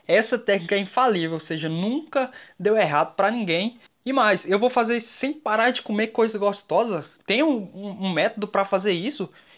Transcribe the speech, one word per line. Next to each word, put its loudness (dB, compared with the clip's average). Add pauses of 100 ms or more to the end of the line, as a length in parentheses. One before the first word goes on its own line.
Essa 2
técnica -2
é 2
infalível, 0
ou -6
seja, -6
nunca -4 (300)
deu 2
errado 2
pra 2
ninguém. -2 (260)
E -4
mais, 2
eu 4
vou 2
fazer 2
isso -10
sem -6
parar 0
de -4
comer -2
coisa 0
gostosa? 0 (220)
Tem 2
um, 0
um, -8
um -2
método 0
pra 0
fazer 0
isso? -4 (300)